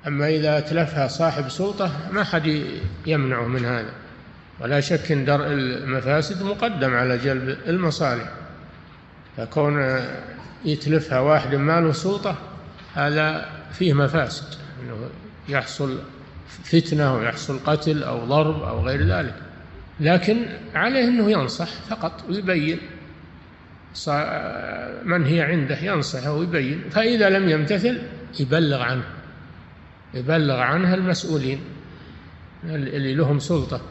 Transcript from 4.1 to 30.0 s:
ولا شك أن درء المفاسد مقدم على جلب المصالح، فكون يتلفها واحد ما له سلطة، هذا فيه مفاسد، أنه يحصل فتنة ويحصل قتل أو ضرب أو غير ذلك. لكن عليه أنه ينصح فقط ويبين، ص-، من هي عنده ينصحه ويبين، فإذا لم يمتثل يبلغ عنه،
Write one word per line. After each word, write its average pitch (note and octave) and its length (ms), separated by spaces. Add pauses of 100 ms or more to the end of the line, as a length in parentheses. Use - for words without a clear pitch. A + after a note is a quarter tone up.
ولا C3+ 200
شك D#3 320
أن C#3 140
درء C#3+ 220
المفاسد C3+ 960
مقدم G3 500
على B2 240
جلب C3+ 400 (100)
المصالح، D3+ 600 (1080)
فكون C3 640 (640)
يتلفها D3 540
واحد C#3 360
ما D#3 260
له D#3+ 100
سلطة، G3 440 (580)
هذا D#3 560 (220)
فيه F3 220
مفاسد، C#3+ 680 (240)
أنه A#2+ 260 (400)
يحصل C3 500 (640)
فتنة D3+ 520
ويحصل A#2 500
قتل D3+ 380
أو B2 220
ضرب D3+ 380
أو F#2+ 220
غير C#3 180
ذلك. F2 320 (640)
لكن F3+ 460 (300)
عليه A#3+ 320
أنه A3+ 240
ينصح E3 360 (220)
فقط - 400
ويبين، F3 500 (1120)
ص-، - 160 (960)
من E3+ 220
هي E3 160
عنده D3 360
ينصحه D3 560
ويبين، D#3+ 580
فإذا A3 380
لم F#3+ 200
يمتثل F#3 520 (380)
يبلغ C#3+ 420
عنه، B2 220 (1080)